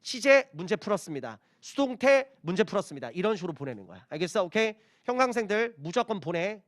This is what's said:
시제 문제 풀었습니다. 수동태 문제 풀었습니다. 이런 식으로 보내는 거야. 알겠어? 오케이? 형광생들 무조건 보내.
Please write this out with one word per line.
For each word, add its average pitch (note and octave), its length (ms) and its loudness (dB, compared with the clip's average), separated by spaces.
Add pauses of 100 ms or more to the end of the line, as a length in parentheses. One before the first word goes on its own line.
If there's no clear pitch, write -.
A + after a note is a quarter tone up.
시제 C4 520 4
문제 F3 220 -2
풀었습니다. C#3 640 -4 (200)
수동태 C4+ 720 2 (100)
문제 F#3 220 0
풀었습니다. C#3+ 480 -4
이런 G3 240 0
식으로 E3+ 180 -6
보내는 B2 320 -10
거야. F#2 240 -20
알겠어? F3 360 0
오케이? G#3+ 300 0 (280)
형광생들 A#3 760 0
무조건 G3 440 -2
보내. F3 460 -4